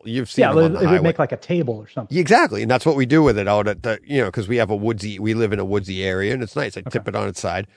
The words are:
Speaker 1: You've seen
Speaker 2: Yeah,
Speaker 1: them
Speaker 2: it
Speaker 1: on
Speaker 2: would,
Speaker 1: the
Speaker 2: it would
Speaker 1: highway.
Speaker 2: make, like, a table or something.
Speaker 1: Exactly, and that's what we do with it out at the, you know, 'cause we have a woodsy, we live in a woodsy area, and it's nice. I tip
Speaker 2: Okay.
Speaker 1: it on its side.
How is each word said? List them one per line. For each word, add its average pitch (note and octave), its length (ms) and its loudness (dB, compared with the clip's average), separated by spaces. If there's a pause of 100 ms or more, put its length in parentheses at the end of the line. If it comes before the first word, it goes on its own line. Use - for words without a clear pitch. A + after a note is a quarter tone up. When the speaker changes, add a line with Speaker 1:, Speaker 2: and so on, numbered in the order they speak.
Speaker 1:
You've A#2 260 -6
seen B3 120 2
Speaker 2:
Yeah, F3+ 80 4
Speaker 1:
them D3+ 80 2
Speaker 2:
it E3 40 8
Speaker 1:
on - 20 -
Speaker 2:
would, E3 80 2
Speaker 1:
the G3 60 -4
Speaker 2:
it G3 40 -2
would F3 80 2
Speaker 1:
highway. F3 140 4
Speaker 2:
make, E3 140 0
like, D3 140 0
a B2 60 -6
table D#3+ 360 -2
or G#2+ 140 -14
something. C3 300 -8
Speaker 1:
Exactly, F3+ 440 4
and A2+ 80 0
that's B2+ 140 2
what D#3+ 120 2
we C3 100 2
do D3+ 160 6
with A#2+ 160 4
it G2 100 0
out G#2 180 2
at G2 160 -4
the, A2 220 -2
you C#3 160 0
know, G#2 100 0
'cause G2+ 160 -4
we A#2+ 100 -2
have A2 140 2
a G#2+ 60 0
woodsy, G#2 420 -4
we G#2+ 160 -2
live A2 200 0
in G2+ 40 0
a G2 60 -2
woodsy F#2+ 400 -4
area, F#2+ 300 -2
and C3 80 -6
it's A2 120 -10
nice. C3+ 220 -4
I F#2 60 -10
tip G#2+ 260 -6
Speaker 2:
Okay. - 0 -
Speaker 1:
it G2 80 -4
on G#2 120 -4
its F#2+ 120 -10
side. F#2+ 260 -4 (100)